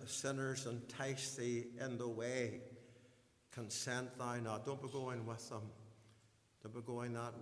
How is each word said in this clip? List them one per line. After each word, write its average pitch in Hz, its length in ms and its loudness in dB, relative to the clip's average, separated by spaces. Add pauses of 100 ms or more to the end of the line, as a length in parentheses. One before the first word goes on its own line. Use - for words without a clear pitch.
sinners 135 640 2
entice 131 720 0
thee 120 320 2 (120)
in 127 160 0
the 120 120 2
way, 117 520 2 (920)
consent 123 680 0
thou 120 220 2
not." 110 260 2
Don't 139 160 0
be 131 60 -2
going 127 360 0
with 113 240 -2
them. 110 140 -4 (1000)
Don't 110 120 -8
be 120 80 -4
going 120 320 0
that 120 280 0